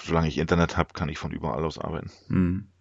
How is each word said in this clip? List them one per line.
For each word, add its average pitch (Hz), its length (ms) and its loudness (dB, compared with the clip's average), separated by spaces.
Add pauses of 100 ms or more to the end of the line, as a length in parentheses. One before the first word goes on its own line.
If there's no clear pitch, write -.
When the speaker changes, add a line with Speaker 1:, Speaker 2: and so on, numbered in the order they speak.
Speaker 1:
solange 82 240 2
ich 67 120 -2
Internet 85 380 4
hab, 85 160 0
kann 78 160 -4
ich 78 100 -6
von 78 120 -6
überall 76 340 -4
aus 78 140 -4
arbeiten. - 320 -6 (180)
Speaker 2:
Mhm. 92 400 2 (120)